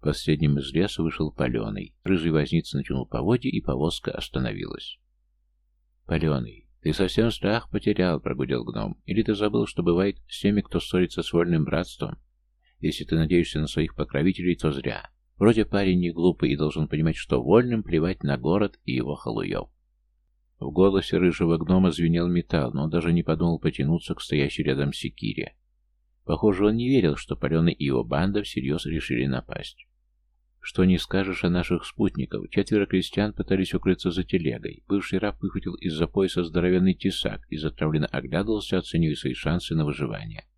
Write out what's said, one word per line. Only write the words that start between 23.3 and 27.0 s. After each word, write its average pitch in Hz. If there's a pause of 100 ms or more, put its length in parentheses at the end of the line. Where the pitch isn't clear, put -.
потянуться 80
к -
стоящей 73
рядом 71
секире. - (680)
Похоже, 95
он 110
не 120
верил, 92